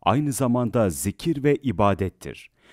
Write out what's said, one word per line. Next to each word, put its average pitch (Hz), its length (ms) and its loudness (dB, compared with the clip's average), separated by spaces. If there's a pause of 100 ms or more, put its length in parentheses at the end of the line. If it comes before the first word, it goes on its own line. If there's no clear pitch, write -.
aynı 139 300 2
zamanda 120 580 0
zikir 131 540 -4
ve 143 120 4
ibadettir. 98 960 -2 (220)